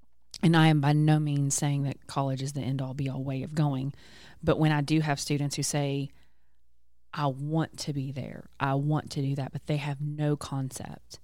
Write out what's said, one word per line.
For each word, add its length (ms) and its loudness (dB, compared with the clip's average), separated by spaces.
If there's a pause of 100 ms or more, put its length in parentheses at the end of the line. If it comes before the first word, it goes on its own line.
(420)
And 120 8
I 120 8
am 160 6
by 100 4
no 260 6
means 360 0
saying 300 0
that 220 -6
college 360 -2
is 100 -6
the 80 -6
end-all, 320 -2
be-all 320 -4
way 200 -4
of 100 -8
going. 400 0 (480)
But 160 2
when 140 4
I 100 2
do 180 2
have 180 -2
students 380 -2
who 60 -2
say, 480 -2 (1040)
"I 140 0
want 500 -2
to 160 -6
be 180 -4
there, 380 -10 (100)
I 140 0
want 380 0
to 100 -2
do 140 0
that," 160 -4
but 140 -10
they 120 0
have 240 -6
no 340 0
concept 880 -8